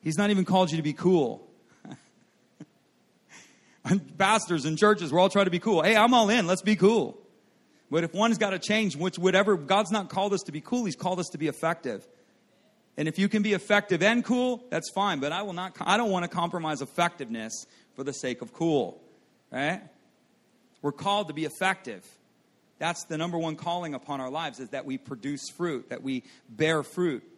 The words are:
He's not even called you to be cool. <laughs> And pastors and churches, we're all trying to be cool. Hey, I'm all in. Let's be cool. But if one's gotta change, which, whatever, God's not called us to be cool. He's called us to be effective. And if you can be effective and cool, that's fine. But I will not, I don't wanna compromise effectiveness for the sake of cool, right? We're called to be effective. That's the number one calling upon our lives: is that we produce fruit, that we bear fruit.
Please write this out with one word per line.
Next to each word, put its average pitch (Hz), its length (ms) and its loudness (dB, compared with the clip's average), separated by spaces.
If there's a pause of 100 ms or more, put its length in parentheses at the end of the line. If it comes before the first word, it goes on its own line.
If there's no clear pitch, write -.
He's 156 160 -4
not 202 140 2
even 190 140 2
called 185 260 2
you 160 60 -2
to 160 60 -2
be 147 120 -2
cool. 165 520 0 (380)
<laughs> - 120 -16 (1900)
And 175 340 0
pastors 190 480 2
and 156 100 0
churches, 175 360 4
we're 170 80 4
all 190 100 6
trying 196 160 4
to 185 40 0
be 170 100 0
cool. 185 220 2
Hey, 214 140 4
I'm 233 160 6
all 226 160 6
in. 214 180 2
Let's 180 140 0
be 214 160 2
cool. 190 420 4 (720)
But 165 140 0
if 160 80 -8
one's 220 240 4
gotta 190 220 -2
change, 208 380 0
which, 175 220 -4
whatever, 185 380 4
God's 185 340 0
not 202 200 -2
called 202 240 0
us 196 80 -2
to - 100 -12
be 151 80 -8
cool. 240 240 -4
He's 185 120 -4
called 180 220 -4
us 175 100 -4
to - 100 -12
be 151 100 -2
effective. 143 580 -4 (920)
And 151 100 -2
if 156 100 -6
you 196 120 2
can 214 120 0
be 208 120 2
effective 202 480 0
and 226 200 4
cool, 247 460 0
that's 160 220 -4
fine. 190 300 -2
But 143 120 -2
I 180 80 -4
will 202 140 -8
not, 180 260 -8
I 190 160 2
don't 226 140 2
wanna 175 180 -2
compromise 165 540 -4
effectiveness 117 840 -6 (300)
for 135 100 -10
the 139 80 -6
sake 127 300 -6
of 117 100 -14
cool, 151 480 0 (500)
right? 143 300 -4 (1000)
We're 143 100 -2
called 202 360 -2
to 151 60 -10
be 156 120 -4
effective. 151 580 -6 (760)
That's 170 260 -6
the 160 120 -10
number 170 220 -4
one 160 180 -4
calling 170 380 -6
upon 135 260 -10
our 131 100 -8
lives: 147 300 -8
is 127 100 -14
that 135 140 -8
we 135 140 -8
produce 135 580 -10
fruit, 165 320 -6
that 123 140 -10
we 131 220 -6 (240)
bear 156 340 0
fruit. 160 400 -4 (160)